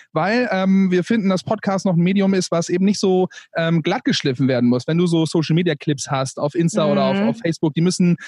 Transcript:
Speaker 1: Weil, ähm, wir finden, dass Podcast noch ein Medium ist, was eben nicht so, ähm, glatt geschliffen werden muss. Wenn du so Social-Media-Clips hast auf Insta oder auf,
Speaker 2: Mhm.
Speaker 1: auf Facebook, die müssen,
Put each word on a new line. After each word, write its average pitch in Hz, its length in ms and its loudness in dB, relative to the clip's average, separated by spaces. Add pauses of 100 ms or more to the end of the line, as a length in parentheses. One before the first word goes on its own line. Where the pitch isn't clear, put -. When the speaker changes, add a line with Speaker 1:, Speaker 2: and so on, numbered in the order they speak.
(140)
Speaker 1:
Weil, 214 400 0
ähm, 190 360 2
wir 180 140 2
finden, 226 240 0
dass 185 160 0
Podcast 196 420 -4
noch 185 100 2
ein 165 40 2
Medium 196 340 2
ist, 185 160 -2
was 170 200 -2
eben 180 160 0
nicht 202 160 2
so, 185 260 2 (300)
ähm, 165 240 0
glatt 185 240 -4
geschliffen 139 420 0
werden 120 220 2
muss. 123 180 0
Wenn 165 100 0
du 175 80 2
so 165 200 0
Social-Media-Clips 156 840 -2
hast 135 300 -4
auf 143 160 -4
Insta 170 340 0
oder 143 140 2
auf, 131 160 0
Speaker 2:
Mhm. 208 80 0
Speaker 1:
auf 226 120 -4
Facebook, 160 340 -2
die 165 80 -2
müssen, 175 340 2 (120)